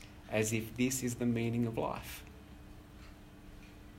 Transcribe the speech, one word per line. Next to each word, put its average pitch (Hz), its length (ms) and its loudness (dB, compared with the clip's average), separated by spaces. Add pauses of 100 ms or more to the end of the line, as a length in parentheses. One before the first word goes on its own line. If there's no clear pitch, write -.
(300)
as 110 240 6
if 110 240 0
this 127 240 4
is 120 140 2
the 120 100 2
meaning 117 400 6
of 113 100 0
life. - 460 -2 (1800)